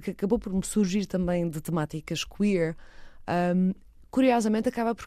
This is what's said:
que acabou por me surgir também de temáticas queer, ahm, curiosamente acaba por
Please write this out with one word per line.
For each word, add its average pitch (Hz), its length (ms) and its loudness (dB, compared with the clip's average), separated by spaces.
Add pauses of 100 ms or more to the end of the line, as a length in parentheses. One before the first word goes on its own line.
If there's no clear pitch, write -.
que - 80 -6
acabou 202 280 0
por 190 140 -8
me 190 120 0
surgir 196 420 0
também 175 420 0
de 156 140 -8
temáticas 160 640 -4
queer, 180 520 0 (500)
ahm, 180 460 2 (380)
curiosamente 233 580 4
acaba 233 260 -2
por - 120 -16